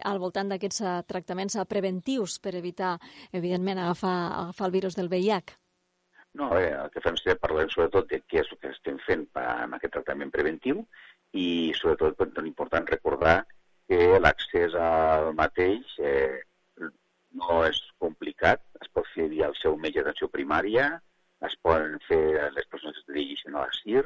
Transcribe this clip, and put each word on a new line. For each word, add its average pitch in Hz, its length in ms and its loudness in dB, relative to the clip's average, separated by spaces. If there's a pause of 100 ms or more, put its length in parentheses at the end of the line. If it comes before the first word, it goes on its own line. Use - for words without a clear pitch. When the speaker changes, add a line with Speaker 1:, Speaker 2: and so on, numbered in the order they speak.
Speaker 1:
al 196 160 -2
voltant 190 300 -2
d'aquests, 196 320 -4
eh, 180 140 -2 (120)
tractaments, 185 480 -6
eh, 196 80 0
preventius 196 800 -2
per 185 120 -6
evitar, 180 420 -4 (340)
evidentment, 180 480 0
agafar, 180 380 0 (240)
agafar 180 260 -4
el 180 80 0
virus 185 240 -2
del 180 80 -2
V 180 140 0
I 208 160 4
H? - 180 -10 (800)
Speaker 2:
No, 143 160 -4
a 90 80 4
veure, 82 260 2
el 73 80 -10
que 82 140 -4
fem 82 100 0
sempre 92 300 0
parlem 78 240 2
sobretot 90 400 2
de 69 180 -2
què 80 160 2
és - 80 -14
el - 80 -18
que 67 140 -10
estem - 320 -8
fent - 260 0
pa-, 62 320 -4
amb 62 160 -10
aquest - 160 -6
tractament 71 400 -6
preventiu 80 480 -2 (480)
i, 85 460 0
sobretot, 78 400 0
per 95 160 0
tant, 80 120 -6
important 80 440 -2
recordar 80 560 2 (440)
que 90 300 8
l'accés 85 560 2
al 80 580 4
mateix, 90 680 0
eh, 67 400 0 (960)
no 85 260 2
és 76 140 0 (180)
complicat, - 640 0 (200)
es - 120 -20
pot 87 220 -2
fer 80 160 0
via 78 160 0
el 71 100 -6
seu 78 200 0
metge 76 260 -2
d'atenció 73 260 -4
primària, 95 640 0 (560)
es 80 160 -10
poden 78 400 2
fer 78 480 2
les 71 160 -6
persones 76 300 -14
que - 80 -20
es - 20 -20
dirigeixen 71 480 -8
a 71 80 -2
la 64 80 -8
sir 107 340 0